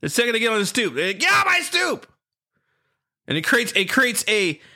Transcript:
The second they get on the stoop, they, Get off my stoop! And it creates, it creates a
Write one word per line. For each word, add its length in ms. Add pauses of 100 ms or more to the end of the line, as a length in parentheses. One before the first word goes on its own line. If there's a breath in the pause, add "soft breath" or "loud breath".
The 80
second 240
they 60
get 140
on 60
the 80
stoop, 280
they, 200
Get 180
off 140
my 140
stoop! 460 (1200)
And 100
it 60
creates, 340
it 140
creates 380
a 320 (160)